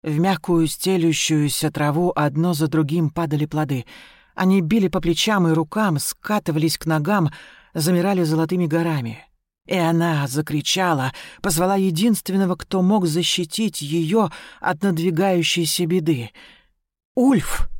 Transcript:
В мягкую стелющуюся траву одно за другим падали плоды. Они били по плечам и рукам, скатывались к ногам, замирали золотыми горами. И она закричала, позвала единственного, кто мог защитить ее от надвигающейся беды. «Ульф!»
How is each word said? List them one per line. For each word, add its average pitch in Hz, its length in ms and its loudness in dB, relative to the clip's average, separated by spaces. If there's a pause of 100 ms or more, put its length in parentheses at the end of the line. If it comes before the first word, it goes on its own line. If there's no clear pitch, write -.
В 151 160 -2
мягкую 170 480 2
стелющуюся 160 1040 0
траву 151 440 0
одно 156 400 0
за 151 140 0
другим 156 420 0
падали 151 340 -2
плоды. 147 400 -4 (500)
Они 190 260 4
били 185 280 2
по 175 120 -2
плечам 175 480 0
и 160 40 4
рукам, 165 460 0
скатывались 160 800 -2
к - 80 -8
ногам, 160 440 0 (440)
замирали 180 480 0
золотыми 160 440 0
горами. 151 580 -2 (420)
И - 80 -4
она 165 540 0
закричала, 147 840 -2 (300)
позвала 185 340 0
единственного, 190 800 0
кто 185 280 -2
мог 190 240 4
защитить 170 760 -2
ее 170 480 0 (300)
от 175 220 -2
надвигающейся 175 1040 0
беды. 156 440 0 (840)
«Ульф!» - 520 2 (120)